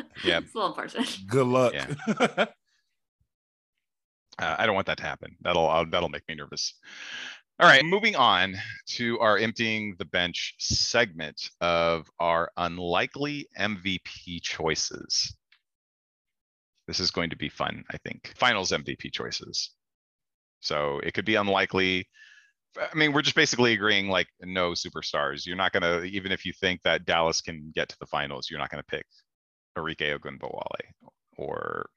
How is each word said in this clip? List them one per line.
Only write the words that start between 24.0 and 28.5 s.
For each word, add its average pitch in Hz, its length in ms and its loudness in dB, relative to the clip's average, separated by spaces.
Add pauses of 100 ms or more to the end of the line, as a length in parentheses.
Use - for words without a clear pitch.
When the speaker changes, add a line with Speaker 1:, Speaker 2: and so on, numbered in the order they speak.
Speaker 1:
like, 90 200 2 (120)
no 90 320 0
superstars. 73 760 -4
You're 87 100 -6
not 92 160 0
gonna, 87 320 2
even 95 280 -4
if 90 140 -4
you 87 80 -6
think 90 300 0
that 87 200 2
Dallas 82 380 2
can 78 320 -12
get 82 160 -2
to - 100 -14
the 73 60 -14
finals, 71 440 -6